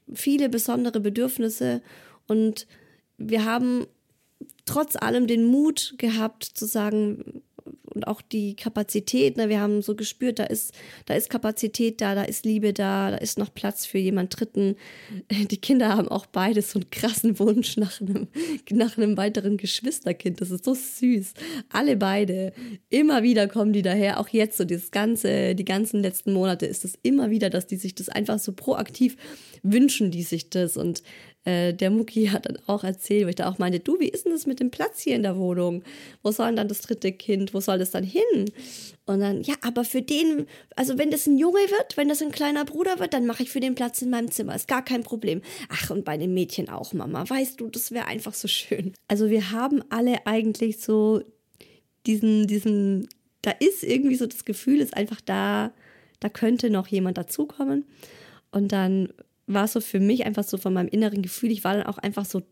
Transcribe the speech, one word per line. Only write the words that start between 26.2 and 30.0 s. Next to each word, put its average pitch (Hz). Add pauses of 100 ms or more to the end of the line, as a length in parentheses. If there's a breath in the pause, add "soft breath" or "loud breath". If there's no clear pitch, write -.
Monate 185
ist -
es -
immer 254
wieder, 208
dass 185
die 190
sich 185
das -
einfach 208
so 202
proaktiv - (440 loud breath)
wünschen, 226